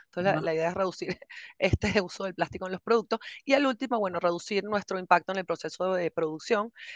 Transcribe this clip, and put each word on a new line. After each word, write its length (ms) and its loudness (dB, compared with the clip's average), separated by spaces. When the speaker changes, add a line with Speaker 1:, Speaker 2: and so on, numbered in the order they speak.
Speaker 1:
entonces 280 0
la, 60 0
Speaker 2:
Ajá. 20 -4
Speaker 1:
la 140 -2
idea 140 0
es 40 -4
reducir 360 -4
<laughs> 180 -8
este 420 2
uso 220 -6
del 100 -4
plástico 320 -4
en 60 -6
los 100 -8
productos. 380 2
Y 80 4
el 140 4
último, 320 0
bueno, 200 0
reducir 440 0
nuestro 340 -2
impacto 360 4
en 40 0
el 80 -2
proceso 480 -2
de 160 0
producción, 640 -2